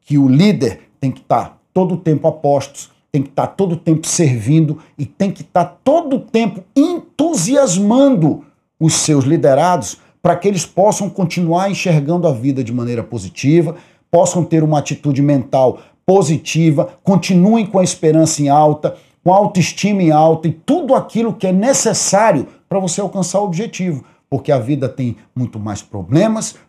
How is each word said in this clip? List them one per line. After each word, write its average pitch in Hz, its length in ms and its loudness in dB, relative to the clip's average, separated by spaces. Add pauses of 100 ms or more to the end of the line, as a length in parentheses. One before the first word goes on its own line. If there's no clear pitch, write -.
que 147 180 -2
o 139 100 4
líder 139 600 0 (100)
tem 131 100 -4
que - 100 -12
tá - 360 -4 (160)
todo 180 220 0
o 165 40 -6
tempo 160 280 -2
a 156 60 2
postos, - 580 -4 (220)
tem 139 100 -2
que - 80 -12
tá 135 160 -2
todo 190 260 -4
o 165 40 -2
tempo 160 300 -2
servindo 143 720 0 (200)
e 143 80 -8
tem 190 240 -4
que - 140 -12
tá 175 200 0
todo 285 520 -2
o - 40 -6
tempo 220 420 -4 (140)
entusiasmando 262 1700 0 (340)
os 156 160 2
seus 143 300 0
liderados 143 720 2 (220)
para 170 160 2
que 190 120 -4
eles 190 180 -2
possam 196 420 0
continuar 175 640 -2
enxergando 170 560 0
a 156 60 2
vida 131 300 -4
de 113 100 -8
maneira 120 300 -4
positiva, 139 760 -2 (340)
possam 175 340 2
ter 160 180 0
uma 156 160 0
atitude 143 440 -2
mental 135 560 0 (260)
positiva, 160 960 0
continuem 196 640 2
com 196 120 -2
a 185 60 4
esperança 156 580 0
em 143 60 0
alta, 151 480 2 (320)
com 185 60 4
a - 20 6
autoestima 196 640 0
em 160 80 4
alta 160 380 2
e 151 40 0
tudo 269 420 -2
aquilo 226 400 -2
que - 120 -6
é 185 60 0
necessário 202 920 0 (200)
para 190 120 -4
você 185 200 -4
alcançar 190 420 -4
o 208 40 0
objetivo, 185 580 -6 (280)
porque 135 200 -4
a 139 80 2
vida 127 300 -4
tem 123 300 -6 (180)
muito 123 220 -6
mais 104 240 -8
problemas 160 720 -2 (140)